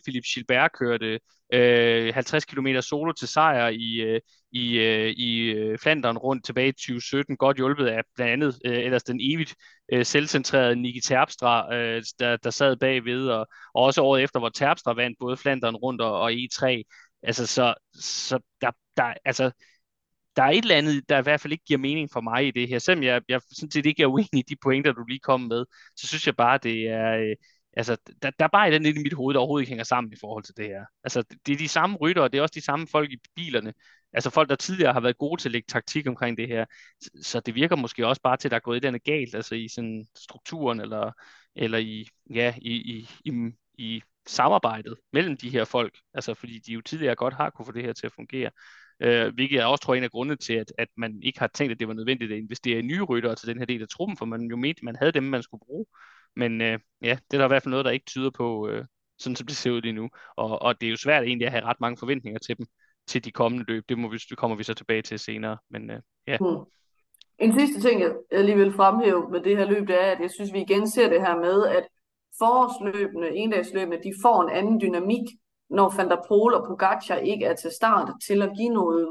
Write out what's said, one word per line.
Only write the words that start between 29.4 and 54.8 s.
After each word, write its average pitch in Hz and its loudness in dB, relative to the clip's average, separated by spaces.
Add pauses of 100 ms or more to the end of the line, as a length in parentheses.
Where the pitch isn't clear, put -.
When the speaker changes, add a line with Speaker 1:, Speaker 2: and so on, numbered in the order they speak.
Speaker 1:
overhovedet 135 0
ikke 120 -6
hænger 113 -8
sammen 120 -2
i - -20
forhold 107 -10
til - -20
det 107 -8
her. 98 -12 (200)
Altså, 123 -2
det, - -12
det 143 0
er 143 0
de 151 -4
samme 185 0
ryttere, 160 2
og 123 0
det 139 0
er 139 2
også 156 -2
de 156 -12
samme 147 -2
folk 151 0
i 127 -16 (200)
bilerne. 120 -4 (400)
Altså, 117 -2
folk, 156 4
der 139 2
tidligere 175 2
har 131 2
været 120 0
gode 156 -4
til - -6
at 120 -6
lægge 113 -4
taktik 135 -4
omkring 120 -4
det 117 -6
her. 113 -2 (360)
Så, - -20 (120)
så - -4
det 117 -8
virker 160 2
måske 120 -2
også 131 0
bare 127 2
til, - -4
at - 0
der 120 0
er 113 0
gået 120 -4
et 123 -2
eller 135 -2
andet 123 -6
galt, 147 -2
altså, 113 -8
i 113 -8
sådan 110 -8 (120)
strukturen, 127 -6
eller, 107 -6 (440)
eller 113 -2
i, 107 -6 (240)
ja, 117 0
i, 117 -8
i, 113 -10 (160)
i, 107 -6 (460)
i 113 -10 (240)
samarbejdet 117 0 (180)
mellem 151 0
de 120 -14
her 117 2
folk. 117 -2 (200)
Altså, 127 -6
fordi 117 -18
de 113 -14
jo 113 -8
tidligere 147 -2
godt 131 -4
har 147 -2
kunne - -18
få 127 -16
det 117 -8
her 117 -6
til - -10
at 113 -10
fungere. 117 -8 (520)
Øh, 117 4
hvilket 135 0
jeg 117 2
også 139 2
tror 135 2
er 127 0
en 127 -2
af 120 -4
grundene 135 -4
til, - -8
at, 110 -6
at 117 -4
man 110 -8
ikke - -4
har 123 0
tænkt, 135 -2
at 113 -8
det 113 -4
var 110 -8
nødvendigt 113 -4
at 107 -6
investere 113 -4
i 117 -4
nye 156 -2
ryttere 120 -2
til 110 -12
den 117 -6
her 127 -6
del 117 -6
af 110 -14
truppen, 175 -8
for - -8
man 113 -8
jo 117 -6
mente, 135 -4